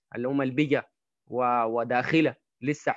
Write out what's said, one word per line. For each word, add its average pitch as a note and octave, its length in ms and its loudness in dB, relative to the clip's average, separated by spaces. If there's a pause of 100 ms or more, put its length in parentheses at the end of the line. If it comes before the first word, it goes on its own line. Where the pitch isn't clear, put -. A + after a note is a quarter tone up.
(160)
اللي A#2+ 120 -4
هم C#3 140 0
البيجا C3+ 420 0 (440)
و-، B2 360 0
وداخلة B2 720 0 (260)
لسه C#3 360 -2